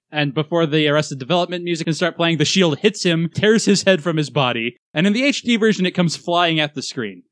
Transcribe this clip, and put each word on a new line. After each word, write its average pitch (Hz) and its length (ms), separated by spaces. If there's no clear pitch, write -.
And 147 240
before 165 320
the 151 200
Arrested 147 300
Development 175 460
music 170 220
can 165 100
start 165 200
playing, 165 220
the 143 80
shield 170 320
hits - 260
him, 165 300
tears 214 320
his 202 180
head 185 200
from 165 140
his 147 120
body, 120 480
and 165 140
in 208 60
the 247 100
H 277 180
D 233 160
version, 196 300
it 175 80
comes 180 200
flying 170 440
at 151 160
the 135 80
screen. 101 480